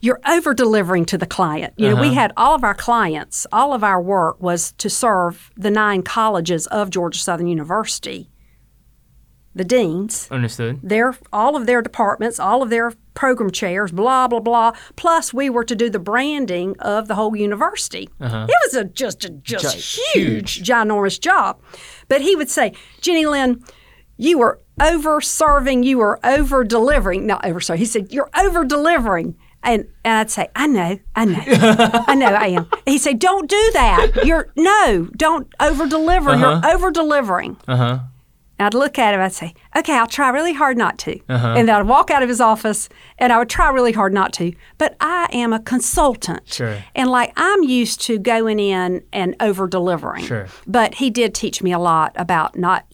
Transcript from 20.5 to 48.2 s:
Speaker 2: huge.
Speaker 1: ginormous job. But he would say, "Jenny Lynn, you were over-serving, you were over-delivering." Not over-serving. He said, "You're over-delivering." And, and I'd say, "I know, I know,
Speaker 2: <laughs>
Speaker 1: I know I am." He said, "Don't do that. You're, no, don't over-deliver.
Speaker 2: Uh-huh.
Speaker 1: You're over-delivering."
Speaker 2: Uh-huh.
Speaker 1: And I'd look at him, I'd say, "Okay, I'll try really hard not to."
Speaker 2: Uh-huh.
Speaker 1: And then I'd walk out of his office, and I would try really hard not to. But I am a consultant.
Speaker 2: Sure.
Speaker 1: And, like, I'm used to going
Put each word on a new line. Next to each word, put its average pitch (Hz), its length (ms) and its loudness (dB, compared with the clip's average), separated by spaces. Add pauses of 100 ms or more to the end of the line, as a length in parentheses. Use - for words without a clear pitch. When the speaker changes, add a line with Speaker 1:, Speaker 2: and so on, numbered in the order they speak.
Speaker 2:
huge. 185 120 -8
Speaker 1:
ginormous 214 500 0
job. 339 400 0 (500)
But 277 120 2
he 349 160 2
would 302 140 -4
say, 247 240 0 (260)
"Jenny 339 240 2
Lynn, 269 400 0 (540)
you 320 200 2
were 233 220 2 (180)
over-serving, 294 1080 2
you 262 120 2
were 214 260 0
over-delivering." 247 1040 2
Not 202 200 -2
over-serving. 170 320 -4
He 226 80 0
said, 208 260 -4
"You're 277 160 -4 (100)
over-delivering." 294 960 0 (280)
And, 226 240 -2 (180)
and 226 140 2
I'd 220 120 -2
say, - 240 -6
"I 262 120 -2
know, 196 320 0 (180)
I 220 80 0
know, 190 180 0
Speaker 2:
<laughs> 226 640 4
Speaker 1:
I 277 80 4
know 269 120 4
I 208 220 2
am." 175 180 0 (180)
He 277 140 2
said, 277 200 0
"Don't 370 300 2
do 427 240 4
that. 220 360 4 (160)
You're, 311 320 2
no, 302 600 4
don't 311 320 0 (100)
over-deliver. 311 760 2
Speaker 2:
Uh-huh. 262 300 4
Speaker 1:
You're 320 120 4
over-delivering." 302 840 0 (100)
Speaker 2:
Uh-huh. 127 340 0 (580)
Speaker 1:
And 196 100 0
I'd 208 40 -4
look 277 260 0
at 220 140 4
him, 196 80 2
I'd 185 140 -2
say, 165 180 -10 (240)
"Okay, 311 160 -2
I'll 233 140 2
try 269 240 0
really 311 240 0
hard 269 240 0
not 208 220 0
to." - 180 -8 (100)
Speaker 2:
Uh-huh. 120 300 0
Speaker 1:
And 226 100 4
then 220 80 4
I'd 202 100 2
walk 262 240 4
out 285 120 2
of 240 80 0
his 233 100 0
office, 220 480 0 (300)
and 247 120 4
I 233 80 4
would 233 120 0
try 330 180 2
really 247 240 2
hard 196 220 0
not 196 200 0
to. 175 180 -4 (260)
But - 200 -2
I 339 320 -2
am 240 220 0
a 220 80 0
consultant. 233 800 -2 (140)
Speaker 2:
Sure. 110 240 -6 (160)
Speaker 1:
And, 254 160 0
like, 247 260 0
I'm 381 280 2
used 247 380 0
to 226 160 -2
going 226 400 0